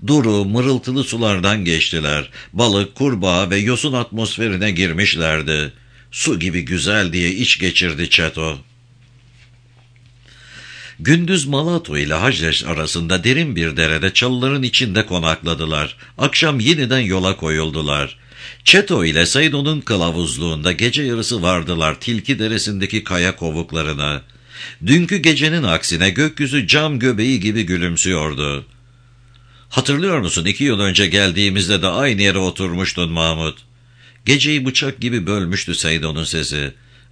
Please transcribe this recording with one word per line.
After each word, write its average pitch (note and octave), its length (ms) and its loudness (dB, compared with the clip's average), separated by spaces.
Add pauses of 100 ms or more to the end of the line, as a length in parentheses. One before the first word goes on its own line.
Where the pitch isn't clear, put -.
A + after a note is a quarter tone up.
Duru, A2+ 380 4
mırıltılı B2+ 580 0
sulardan G#2 640 0
geçtiler. D2+ 640 0 (240)
Balık, G2+ 420 2
kurbağa F#2+ 540 2
ve G2 80 2
yosun A#2+ 360 0
atmosferine G#2+ 800 -2
girmişlerdi. D#2+ 1040 0 (380)
"Su B2 280 -2
gibi F2 220 -2
güzel." F2+ 520 0
diye F2 180 2
iç A2 280 0
geçirdi E2+ 500 0
Çeto. D#2+ 480 0 (2500)
Gündüz E3+ 460 2
Malato D3 520 -2
ile D2 160 0
Hacreş E2 500 0
arasında E2 600 -2
derin C3 320 0
bir D#2+ 220 -2
derede D#2+ 360 0
çalıların B2+ 500 0
içinde A2 420 0
konakladılar. D#2+ 880 -2 (220)
Akşam D3 420 0
yeniden C3 400 2
yola F#2+ 360 0
koyuldular. D2+ 840 -2 (460)
Çeto F3+ 420 4
ile E2 200 2
Saido'nun D3 560 0
kılavuzluğunda E2+ 880 -2
gece B2 320 0
yarısı A#2 380 -2
vardılar E2 580 0
Tilki A#2 400 -2
Deresi'ndeki G#2 640 -2
kaya F2+ 320 0
kovuklarına. D#2 840 -4 (640)
Dünkü F3 320 4
gecenin D#3 460 2
aksine E2+ 460 0
gökyüzü C#3 580 0
cam D3+ 320 2
göbeği B2 400 2
gibi G#2+ 240 0
gülümsüyordu. D#2 1000 -2 (1040)
"Hatırlıyor D3 500 0
musun, E2+ 260 -2
iki G2+ 180 0
yıl A#2+ 160 2
önce G2 280 4
geldiğimizde F#2+ 760 2
de F#2+ 60 0
aynı G#2+ 340 0
yere G2 160 2
oturmuştun F2+ 760 -2
Mahmut?" D#2+ 460 -2 (680)
Geceyi C#3+ 400 2
bıçak A#2+ 340 -2
gibi A#2 280 0
bölmüştü F#2+ 480 -2
Saido'nun D#2+ 480 -2
sesi. D2 500 -4 (380)